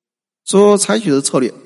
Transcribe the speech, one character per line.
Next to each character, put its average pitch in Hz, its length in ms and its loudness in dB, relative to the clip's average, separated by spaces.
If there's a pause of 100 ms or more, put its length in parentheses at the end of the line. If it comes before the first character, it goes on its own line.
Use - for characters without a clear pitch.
(440)
所 208 320 4
采 196 220 -2
取 208 120 -4
的 139 100 0
策 143 180 -4
略 123 140 -2 (140)